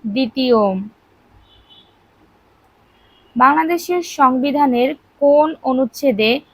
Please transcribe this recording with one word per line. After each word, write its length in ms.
দ্বিতীয়। 560
বাংলাদেশের 640
সংবিধানের 760
কোন 300
অনুচ্ছেদে 680